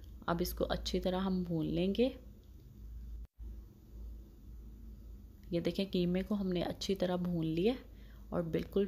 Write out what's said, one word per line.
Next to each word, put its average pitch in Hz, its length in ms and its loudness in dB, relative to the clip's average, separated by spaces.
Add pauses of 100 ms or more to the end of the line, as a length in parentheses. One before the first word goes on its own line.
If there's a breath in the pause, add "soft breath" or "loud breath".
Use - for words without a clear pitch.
(280 loud breath)
अब 175 140 4
इसको 180 240 2
अच्छी 180 340 2
तरह 180 200 2
हम 190 240 2
भून 165 240 2
लेंगे। 190 380 4 (3500)
ये 170 100 4
देखें 180 260 2
कीमे 180 360 4
को 208 120 0
हमने 185 280 2
अच्छी - 320 0
तरह 180 240 2
भून 175 260 2
लिया 170 300 4 (580 loud breath)
और 170 160 2
बिल्कुल 190 380 2